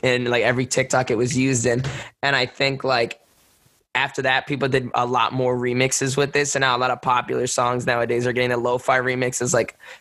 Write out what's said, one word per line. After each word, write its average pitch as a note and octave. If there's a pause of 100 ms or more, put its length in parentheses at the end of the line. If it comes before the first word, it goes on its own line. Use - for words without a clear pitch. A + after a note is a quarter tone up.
in, B2
like, A#2+
every B2
TikTok C3
it B2
was B2
used C3
in. B2 (380)
And C#3
I B2+
think, C3+
like, B2 (760)
after C3+
that, C3
people C#3
did B2+
a B2
lot B2
more B2+
remixes B2+
with C#3+
this. C#3+
So C#3+
now C3
a -
lot B2+
of A#2+
popular B2
songs B2
nowadays A#2+
are B2
getting B2
a A#2+
lo-fi B2
remix B2+
as, B2
like, A2+ (240)